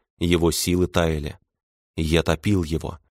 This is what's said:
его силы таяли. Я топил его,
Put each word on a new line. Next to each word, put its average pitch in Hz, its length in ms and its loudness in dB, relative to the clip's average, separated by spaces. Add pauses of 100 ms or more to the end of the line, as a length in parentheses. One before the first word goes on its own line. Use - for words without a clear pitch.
(200)
его 85 320 4
силы 87 360 0
таяли. 80 520 -2 (560)
Я 80 260 0
топил 90 420 0
его, 78 360 -6 (200)